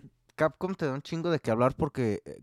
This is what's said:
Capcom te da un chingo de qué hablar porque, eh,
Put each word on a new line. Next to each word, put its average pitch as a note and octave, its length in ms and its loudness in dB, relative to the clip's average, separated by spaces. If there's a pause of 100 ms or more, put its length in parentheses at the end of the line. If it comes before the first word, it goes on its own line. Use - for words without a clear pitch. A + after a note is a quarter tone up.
(340)
Capcom F3+ 400 0
te E3+ 120 -2
da C3 80 -2
un C#3+ 80 -6
chingo E3 280 -2
de D#3 80 2
qué A#2 120 -2
hablar B2 260 4
porque, B2+ 480 0
eh, - 180 -14